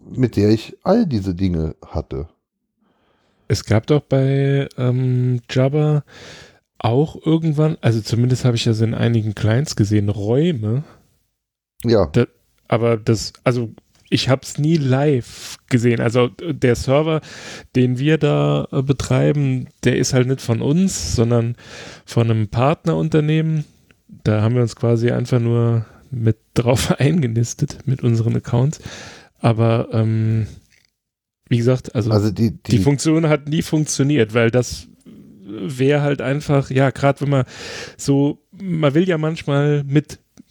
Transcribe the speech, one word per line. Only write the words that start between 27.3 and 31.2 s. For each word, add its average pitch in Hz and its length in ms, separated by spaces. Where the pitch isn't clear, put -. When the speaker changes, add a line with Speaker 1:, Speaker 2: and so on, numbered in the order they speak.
Speaker 2:
mit 131 180
unseren 117 320
Accounts. 123 440
Aber, 117 520
ähm, 110 540